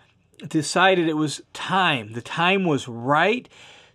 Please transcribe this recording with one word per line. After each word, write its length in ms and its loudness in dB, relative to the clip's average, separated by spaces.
decided 640 2
it 80 0
was 260 -2
time, 600 -2
the 100 -10
time 420 0
was 240 0
right 600 0